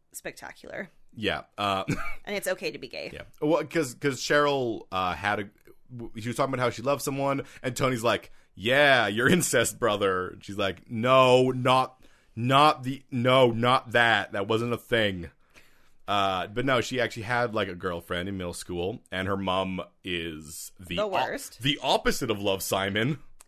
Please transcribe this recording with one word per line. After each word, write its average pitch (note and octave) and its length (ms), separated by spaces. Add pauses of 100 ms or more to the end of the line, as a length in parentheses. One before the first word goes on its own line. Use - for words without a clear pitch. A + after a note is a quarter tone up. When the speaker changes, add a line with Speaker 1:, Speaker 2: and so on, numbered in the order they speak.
(120)
Speaker 1:
spectacular. - 800 (260)
Speaker 2:
Yeah. F#2 260 (160)
Uh, G2 300
<laughs> - 380
Speaker 1:
And G3+ 100
it's F#3+ 120
okay F3+ 240
to D3 80
be C3 80
gay. - 260
Speaker 2:
Yeah. D2 80 (200)
Well, D#3 240
'cause, C3+ 300
'cause C3+ 260
Cheryl, C#3+ 680
uh, F#2 220
had G#2 260
a, G2+ 100 (460)
w-, A#2 160 (100)
she A2 80
was A#2 80
talking C3+ 160
about B2+ 100
how A#2+ 60
she A2+ 120
loved C#3 200
someone, C#3 420 (180)
and B2+ 140
Tony's B2+ 280
like, A2 280 (240)
"Yeah, B2+ 520
your A2+ 220
<laughs> F#3 80
incest A#2+ 420
brother." G2 500
And G2+ 140
she's G2+ 140
like, F#2+ 320
"No, B2+ 600
not, B2+ 520 (320)
not C3+ 480
the, C3+ 280
no, B2+ 400
not A#2+ 400
that. A2+ 400
That G#2 160
wasn't A#2 260
a G#2+ 40
thing." G2 520 (800)
Uh, G2 400
but A#2 180
no, B2+ 160
she B2+ 180
actually A2+ 240
had, A#2+ 320
like, G2+ 140
a F2+ 60
girlfriend F2 520
in G2 100
middle F2 160
school, F2+ 480 (100)
and F#2 160
her G2 100
mom F#2+ 440 (220)
is E2 760
the G2 180
Speaker 1:
The G3+ 60
Speaker 2:
op-, G3+ 80
Speaker 1:
worst. - 500
Speaker 2:
the - 200
opposite D3 500
of G2+ 100
Love G2 200
Simon. G#2+ 580 (280)